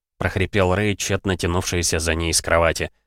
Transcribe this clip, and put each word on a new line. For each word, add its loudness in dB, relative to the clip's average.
прохрипел 2
Рэй, 0
тщетно -2
тянувшийся 0
за 0
ней -2
с -2
кровати. 0